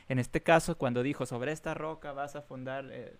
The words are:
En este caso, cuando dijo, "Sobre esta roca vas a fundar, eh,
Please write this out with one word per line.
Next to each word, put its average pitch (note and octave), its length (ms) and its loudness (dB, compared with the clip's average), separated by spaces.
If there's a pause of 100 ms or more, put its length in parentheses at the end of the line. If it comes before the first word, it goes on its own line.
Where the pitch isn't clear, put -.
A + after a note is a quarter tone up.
En C3 100 2
este - 240 0
caso, E3 340 6
cuando B2 240 2
dijo, C3+ 240 -2
"Sobre B2+ 260 -4
esta D#3+ 220 -4
roca D#3 400 -8
vas C#3+ 220 -6
a D3 80 -10
fundar, C3 480 -8
eh, B2 280 -12